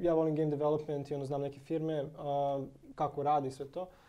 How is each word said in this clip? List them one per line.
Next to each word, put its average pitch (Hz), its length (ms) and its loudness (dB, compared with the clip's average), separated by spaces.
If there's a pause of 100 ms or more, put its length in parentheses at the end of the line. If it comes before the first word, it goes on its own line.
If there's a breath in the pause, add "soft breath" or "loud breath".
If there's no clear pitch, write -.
ja 170 120 4
volim 160 220 4
game 156 140 2
development 151 640 0
i, 147 40 -4
ono, 139 100 -4
znam 139 160 -2
neke 143 180 -6
firme, 156 460 -2 (120)
a, 143 460 0 (320)
kako 151 280 -2
radi 143 280 2
sve 135 200 -10
to, 180 180 -6 (200 loud breath)